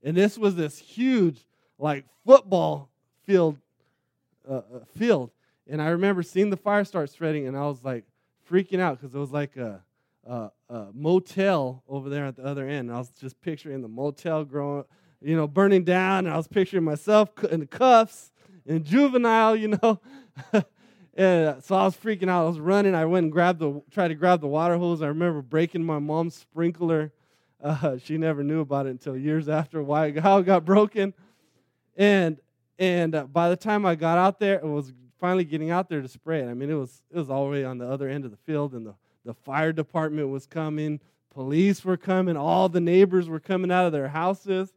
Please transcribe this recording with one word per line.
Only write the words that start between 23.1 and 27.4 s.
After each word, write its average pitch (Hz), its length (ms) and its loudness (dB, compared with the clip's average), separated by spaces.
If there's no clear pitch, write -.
and 156 60 -2
grabbed 175 280 2
the, 147 220 -4
tried 185 160 -2
to 165 80 -4
grab 180 240 4
the 147 80 -6
water 165 300 0
hose. 170 240 -2
I 151 60 -4
remember 156 340 -2
breaking 165 420 -2
my 156 160 -2
mom's 156 360 -4
sprinkler. 165 760 -4